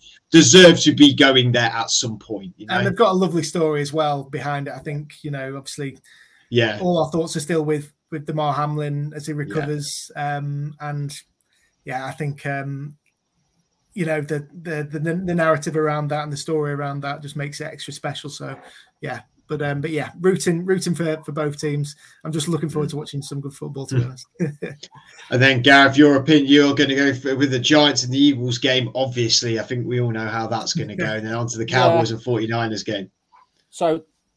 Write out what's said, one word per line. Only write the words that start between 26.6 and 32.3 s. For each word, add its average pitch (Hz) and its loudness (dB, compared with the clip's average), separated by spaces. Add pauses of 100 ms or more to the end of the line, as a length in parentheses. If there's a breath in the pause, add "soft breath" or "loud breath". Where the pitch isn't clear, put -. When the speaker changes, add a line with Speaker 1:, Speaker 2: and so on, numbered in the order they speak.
Speaker 1:
gonna 139 2
go 139 2
for, 131 -2
with 139 0
the 127 0
Giants 143 4
and 123 -4
the 135 0
Eagles 127 2
game. 127 0
Obviously, 120 -2
I 107 -4
think 123 -6
we 123 -2
all 120 0
know 110 -4
how 110 -4
that's 107 -4
gonna 107 -6
go. 113 -4
Speaker 2:
<laughs> 110 -4
Speaker 1:
And 107 -6
then 110 -6
on 117 -4
to 117 -8
the 113 -4
Speaker 3:
Yeah. 127 0
Speaker 1:
Cowboys 113 4
and 113 -8
forty-niners 113 -2